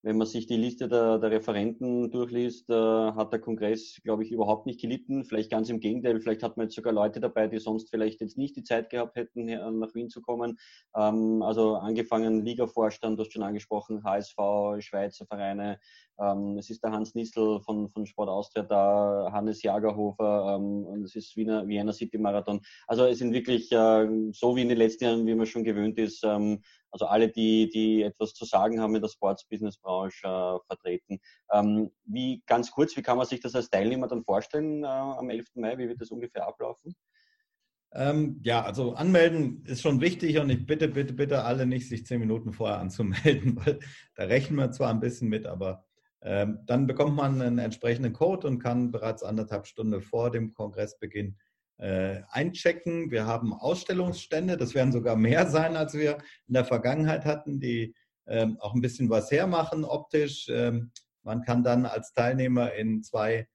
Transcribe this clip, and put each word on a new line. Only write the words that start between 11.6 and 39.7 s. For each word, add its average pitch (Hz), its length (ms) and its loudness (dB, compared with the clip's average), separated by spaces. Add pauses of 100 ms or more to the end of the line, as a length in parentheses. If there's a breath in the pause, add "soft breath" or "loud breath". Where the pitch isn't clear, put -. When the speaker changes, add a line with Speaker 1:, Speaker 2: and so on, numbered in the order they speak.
Speaker 1:
angefangen 110 680 0
Liga-Vorstand, 113 720 -2
du 110 60 -4
hast 110 100 -8
schon 110 80 -6
angesprochen, 104 600 -6
H 98 140 0
S 101 120 -6
V, 104 500 0
Schweizer 101 460 -6
Vereine, 101 540 -6 (400 soft breath)
ähm, 101 400 -2
es 104 100 -14
ist 113 140 -10
der 110 80 -2
Hans 110 240 -4
Nissl 110 460 0
von, 104 280 -4
von 107 160 -6
Sport 101 240 -6
Austria 101 340 -4
da, 101 680 2
Hannes 107 300 -2
Jagerhofer, 104 920 0
ähm, 101 300 -4
und 101 180 -8
es 92 120 -12
ist 110 200 -12
Wiener, 110 320 0
Vienna 104 260 -2
City 113 260 -6
Marathon. 101 420 0 (240 loud breath)
Also 117 200 4
es 123 120 4
sind 120 160 -2
wirklich, 120 380 0
äh, 110 360 6 (240)
so 123 240 2
wie 127 60 2
in 120 80 2
den 120 80 4
letzten 113 280 4
Jahren, 117 200 2
wie 113 80 2
man 110 140 2
schon 113 160 -4
gewöhnt 107 340 0
ist, 110 260 -2
ähm, 104 380 2 (340 soft breath)
also 92 120 -2
alle, 110 200 6
die, 110 420 4
die 110 340 2
etwas 107 300 -4
zu - 120 -12
sagen 110 340 2
haben 110 160 0
in 110 60 2
der 104 80 -4
Sports-Business-Branche, 98 1160 -4
äh, 92 380 -2
vertreten. 92 540 -6 (320 soft breath)
Ähm, 104 400 2 (140)
wie, 127 400 -4
ganz 120 260 2
kurz, 156 240 2
wie 139 60 -4
kann 123 160 2
man 127 100 0
sich 123 140 -6
das 120 120 -8
als 123 160 -2
Teilnehmer 120 380 2
dann 120 160 -4
vorstellen, 147 640 -2
äh, - 20 -4
am 135 420 -4
elften 117 300 -8
Mai? 117 180 -4
Wie 123 120 -4
wird 120 100 -8
das 113 120 -12
ungefähr 120 360 -8
ablaufen? 120 480 -10 (960)
Speaker 2:
Ähm, 143 520 0
ja, 117 200 2
also 117 300 -2
anmelden 165 720 4
ist 127 160 -6